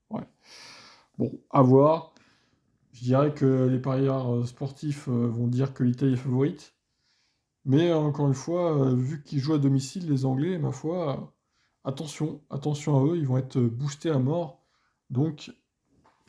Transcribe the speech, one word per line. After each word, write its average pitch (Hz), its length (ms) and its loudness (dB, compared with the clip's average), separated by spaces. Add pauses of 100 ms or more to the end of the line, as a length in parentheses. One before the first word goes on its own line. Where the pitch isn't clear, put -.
(100)
Ouais. 202 160 -8 (880)
Bon, 123 140 -2 (200)
à 143 120 4
voir. 139 500 6 (760)
Je 117 140 -18
dirais 139 280 2
que 131 340 2
les 127 120 2
parieurs, 131 560 -2
euh, 120 100 0
sportifs, 143 640 -8
euh, 120 200 0
vont 117 180 -2
dire 127 260 0
que - 120 -2
l'Italie 127 300 2
est - 20 -2
favorite. 131 580 -2 (920)
Mais, 156 260 4
euh, 160 80 4
encore 147 280 0
une 139 80 4
fois, 165 420 -2
euh, 131 200 2
vu 135 260 -2
qu'ils - 160 -6
jouent 139 160 0
à 156 40 2
domicile, 139 520 0
les 131 140 0
Anglais, 143 340 0
ma 139 140 -2
foi, 151 480 -4
euh, - 40 -12 (600)
attention, 151 680 -6
attention 143 480 0
à 135 80 4
eux, 170 100 0
ils 156 120 -2
vont 127 100 0
être 131 220 -2
boostés 127 500 -2
à 147 80 2
mort. 156 420 -2 (480)
Donc, 147 440 -2 (760)